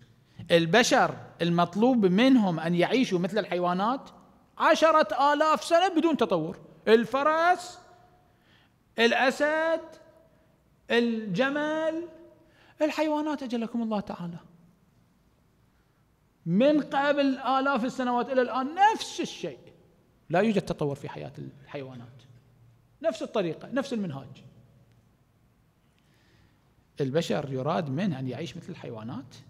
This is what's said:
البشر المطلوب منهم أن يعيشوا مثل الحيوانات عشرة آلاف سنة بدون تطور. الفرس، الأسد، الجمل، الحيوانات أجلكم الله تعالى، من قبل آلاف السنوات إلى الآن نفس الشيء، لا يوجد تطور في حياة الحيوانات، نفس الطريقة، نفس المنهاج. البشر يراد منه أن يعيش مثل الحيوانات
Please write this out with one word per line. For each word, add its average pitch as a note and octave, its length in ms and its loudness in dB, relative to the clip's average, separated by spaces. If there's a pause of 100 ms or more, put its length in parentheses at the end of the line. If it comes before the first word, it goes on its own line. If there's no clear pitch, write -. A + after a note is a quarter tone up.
(500)
البشر F3 680 4 (260)
المطلوب G3 640 2
منهم G3+ 540 4
أن E3+ 140 -2
يعيشوا F3+ 440 2
مثل F3 200 -2
الحيوانات F#3 720 -2 (480)
عشرة D4+ 760 4
آلاف D#4 320 2
سنة E4+ 320 4
بدون D#4 200 2
تطور. F3 440 -2 (280)
الفرس، D#4 920 2 (1200)
الأسد، C#4+ 840 2 (1080)
الجمل، C#4 1200 -2 (720)
الحيوانات D4+ 600 -2
أجلكم A#3 400 -4
الله A3 180 -2
تعالى، F3 380 -10 (2000)
من C4+ 340 4
قبل C#4 580 0
آلاف C4+ 460 0
السنوات B3 460 -4
إلى B3+ 120 2
الآن C4 320 -4
نفس G4+ 460 0
الشيء، - 380 -10 (720)
لا E3+ 100 2
يوجد G#3 220 0
تطور D3 320 -4
في C3+ 140 -14
حياة D3 300 -14
الحيوانات، C3 840 -16 (800)
نفس D#4+ 200 -4
الطريقة، F#3 460 -4
نفس C4+ 240 -4
المنهاج. F3 520 -8 (2500)
البشر D3 520 -2
يراد D3 380 -4
منه D#3 280 -4
أن C3 100 -6
يعيش C3+ 280 -10
مثل E3 120 -16
الحيوانات C3 680 -14 (140)